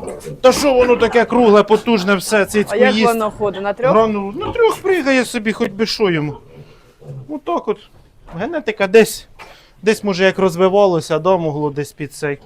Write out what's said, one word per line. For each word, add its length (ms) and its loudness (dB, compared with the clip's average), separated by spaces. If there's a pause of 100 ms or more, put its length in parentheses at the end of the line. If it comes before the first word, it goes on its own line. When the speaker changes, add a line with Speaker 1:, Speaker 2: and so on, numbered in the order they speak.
(420)
Speaker 1:
Та 100 6
що 220 2
воно 220 4
таке 300 2
кругле, 380 4
потужне 520 0
все, 300 0
цицьку 280 -2
Speaker 2:
А 20 -2
як 180 2
Speaker 1:
їсть. 140 2
Speaker 2:
воно 240 -2
ходить? 300 -6
На 120 -4
трьох? 180 0
Speaker 1:
Гранулу. 400 0
На 200 -8
трьох 300 2
пригає 440 0
собі, 280 -4
хоч 180 -4
би 140 -4
що 240 -2
йому. 240 -2 (960)
Отак 380 -6
от. 100 -4 (600)
Генетика 480 -4
десь, 400 2 (540)
десь, 220 -2
може, 200 -2
як 160 2
розвивалося, 800 2
да, 180 2
могло 320 -4
десь 220 -8
під 220 -14
цей. 320 -8